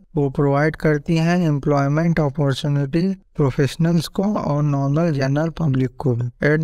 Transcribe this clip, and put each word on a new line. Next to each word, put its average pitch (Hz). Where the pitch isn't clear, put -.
वो 143
प्रोवाइड 143
करती 156
हैं 170
एम्प्लॉयमेंट 147
अपॉर्चुनिटी 143
प्रोफेशनल्स 156
को -
और 170
नॉर्मल 147
जनरल 139
पब्लिक 131
को 127
भी। 123
At 160